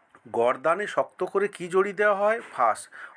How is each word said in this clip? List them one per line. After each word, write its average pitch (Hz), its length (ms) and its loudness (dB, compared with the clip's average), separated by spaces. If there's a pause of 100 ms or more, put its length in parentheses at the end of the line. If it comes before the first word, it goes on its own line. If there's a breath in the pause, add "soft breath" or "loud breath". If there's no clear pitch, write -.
(320)
গর্দানে 135 560 0
শক্ত - 360 -4
করে 196 240 0
কি 180 200 -10
জড়িয়ে 190 340 0
দেওয়া 208 140 2
হয়? 214 260 0
ফাঁস। 117 380 0 (380 loud breath)